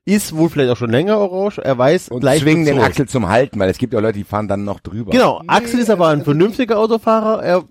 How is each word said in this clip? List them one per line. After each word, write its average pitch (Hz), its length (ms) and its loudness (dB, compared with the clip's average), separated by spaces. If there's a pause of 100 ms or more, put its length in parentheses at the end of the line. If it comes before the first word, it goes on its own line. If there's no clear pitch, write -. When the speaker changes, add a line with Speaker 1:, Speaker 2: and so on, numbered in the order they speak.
Speaker 1:
Ist 202 320 -2
wohl 160 140 2
vielleicht 135 200 0
auch 120 60 0
schon 120 140 -4
länger 185 280 0
orange. 196 420 -4
Er 131 180 -2
weiß, 156 300 0
Speaker 2:
Und 123 120 -8
Speaker 1:
gleich 139 220 2
Speaker 2:
zwingen 160 220 2
Speaker 1:
geht's 147 60 2
Speaker 2:
den 139 80 0
Speaker 1:
los. 120 80 4
Speaker 2:
Axel 139 220 -2
zum 113 200 -2
Halten, 117 320 0
weil 95 100 2
es - 80 -6
gibt 123 160 -4
ja 110 60 0
Leute, 104 180 0
die 101 60 -8
fahren 104 240 -4
dann 101 160 -4
noch 101 160 -8
drüber. 98 320 -8
Speaker 1:
Genau, 196 300 4
Speaker 3:
Nee, 165 60 -12
Speaker 1:
Axel 233 320 0
ist 226 100 0
aber 175 180 2
Speaker 3:
also 151 120 2
Speaker 1:
ein 139 40 -6
vernünftiger 202 540 0
Autofahrer. 220 640 0
Er 175 280 0